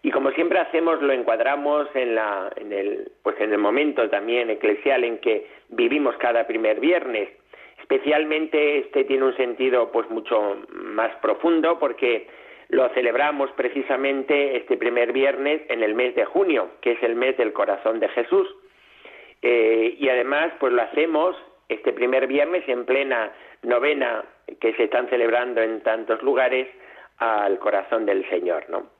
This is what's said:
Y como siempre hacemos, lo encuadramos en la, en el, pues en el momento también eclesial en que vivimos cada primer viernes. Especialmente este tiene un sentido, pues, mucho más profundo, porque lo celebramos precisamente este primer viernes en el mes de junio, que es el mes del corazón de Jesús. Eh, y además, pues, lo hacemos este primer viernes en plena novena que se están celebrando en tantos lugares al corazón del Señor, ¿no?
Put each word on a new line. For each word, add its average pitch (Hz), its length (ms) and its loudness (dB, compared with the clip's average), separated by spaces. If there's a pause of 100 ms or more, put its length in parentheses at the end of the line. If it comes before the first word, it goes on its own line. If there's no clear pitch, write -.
Y 143 80 0
como 135 220 0
siempre 175 260 0
hacemos, 165 420 0
lo 139 100 2
encuadramos 139 840 0
en 123 180 0
la, 101 420 -2
en 107 160 -10
el, 98 400 -4 (120)
pues - 160 -2
en 107 120 0
el 104 60 2
momento 120 540 2
también 113 400 -2
eclesial 113 520 2
en 117 140 -2
que 110 300 -2 (220)
vivimos 127 480 0
cada 117 280 0
primer 110 340 0
viernes. 127 500 0 (500)
Especialmente 151 960 0
este 139 280 2
tiene 135 200 2
un 127 100 2
sentido, 123 560 2
pues, 117 200 0
mucho 107 580 -2
más 104 460 -4
profundo, 160 640 2
porque 120 480 0 (420)
lo - 200 4
celebramos 135 640 0
precisamente 139 1000 0
este - 220 0
primer 120 360 0
viernes 139 560 0
en 117 120 -2
el 107 140 0
mes 123 180 0
de 117 120 2
junio, 156 440 2 (120)
que 120 100 0
es 117 100 -2
el 117 140 0
mes 127 220 0
del 110 160 0
corazón 107 460 0
de 107 100 0
Jesús. - 460 0 (880)
Eh, 117 560 2
y 139 120 0
además, 139 500 0
pues, 127 140 2
lo 120 100 4
hacemos 160 520 0 (340)
este 117 220 -2
primer 127 360 0
viernes 147 400 0
en 123 180 -2
plena 127 460 -2 (320)
novena 123 600 0 (380)
que 113 140 2
se 120 100 2
están 123 240 -2
celebrando 120 520 2
en 113 200 -2
tantos 113 420 -2
lugares 131 460 0 (480)
al 104 420 0
corazón 104 460 -2
del 98 240 0
Señor, 87 400 -2
¿no? - 180 -8 (120)